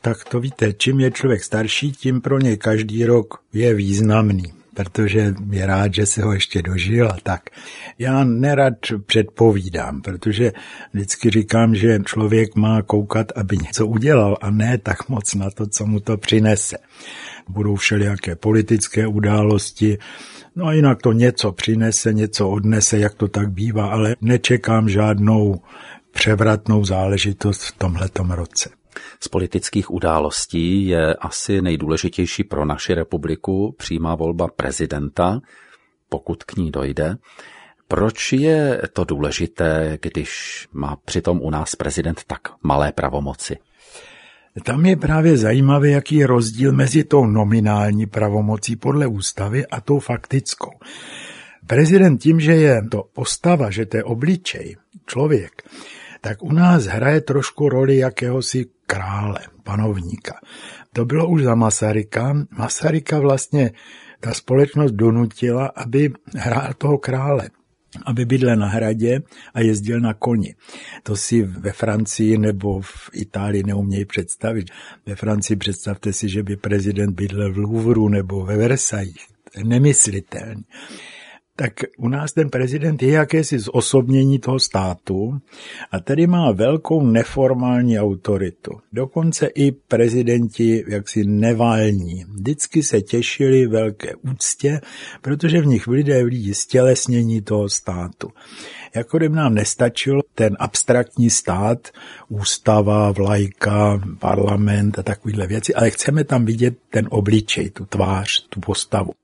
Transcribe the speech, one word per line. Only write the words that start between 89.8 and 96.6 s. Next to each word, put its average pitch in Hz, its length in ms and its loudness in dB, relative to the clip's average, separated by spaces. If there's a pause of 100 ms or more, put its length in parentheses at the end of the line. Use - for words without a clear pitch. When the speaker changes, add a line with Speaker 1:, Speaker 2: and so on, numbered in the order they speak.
Speaker 1:
jaksi 104 380 -4
nevalní 104 960 2
vždycky 107 600 -4
se 110 180 0
těšili 131 680 2
velké 110 480 -2
úctě, 139 640 -4 (400)
protože 156 400 0
v 147 40 2
nich 127 220 2
lidé 135 360 2
vidí 120 300 -2
stělesnění 120 880 2